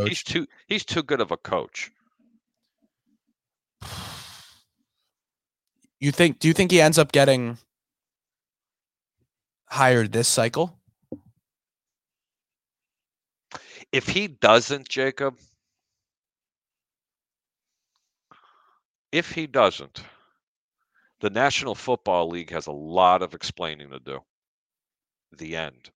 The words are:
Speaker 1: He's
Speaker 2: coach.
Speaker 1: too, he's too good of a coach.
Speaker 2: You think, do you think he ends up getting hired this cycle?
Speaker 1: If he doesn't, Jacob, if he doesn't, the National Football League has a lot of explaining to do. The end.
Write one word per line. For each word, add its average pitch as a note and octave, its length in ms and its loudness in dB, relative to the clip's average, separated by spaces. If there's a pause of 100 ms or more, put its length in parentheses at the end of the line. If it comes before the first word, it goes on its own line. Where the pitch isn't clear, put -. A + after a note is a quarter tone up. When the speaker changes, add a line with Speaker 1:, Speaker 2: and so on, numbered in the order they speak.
Speaker 1:
He's G2+ 200 -4
Speaker 2:
coach. - 0 -
Speaker 1:
too, - 240 -6 (200)
he's G#3 180 -6
too E3+ 180 -4
good C3 180 -4
of F#2+ 100 -2
a E2+ 60 -4
coach. - 540 -8 (4000)
Speaker 2:
You C#3+ 120 0
think, E3 280 2
do D#3 80 2
you E3 80 4
think F3+ 160 2
he F3 100 8
ends D#3 160 6
up D3+ 140 4
getting B2+ 480 2 (2000)
hired B2 440 2
this A2+ 160 0
cycle? C#3+ 520 -2 (3000)
Speaker 1:
If C3+ 160 -2
he G3+ 200 -4
doesn't, B2 600 2
Jacob, C3+ 480 -4 (3750)
if E3+ 200 -4
he D#3+ 160 -8
doesn't, G#2+ 540 0 (1160)
the G#2+ 100 -4
National B2 460 0
Football F2+ 540 -2
League E2+ 200 -10
has E2 180 -8
a D#2 40 -12
lot F2+ 500 2
of E2 120 -8
explaining D2+ 580 -10
to C2+ 80 -18
do. C2+ 200 -14 (1160)
The D#2+ 180 -12
end. C#2+ 400 -12